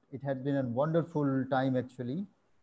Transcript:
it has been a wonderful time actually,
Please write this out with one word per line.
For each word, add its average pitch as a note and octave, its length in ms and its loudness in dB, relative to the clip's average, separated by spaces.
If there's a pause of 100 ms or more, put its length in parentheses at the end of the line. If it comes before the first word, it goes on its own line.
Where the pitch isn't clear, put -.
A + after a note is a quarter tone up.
(120)
it C3+ 100 -10
has C#3 140 -2
been C#3 200 0
a C3 60 2
wonderful C#3 880 2
time C3 240 2
actually, B2+ 500 -4 (380)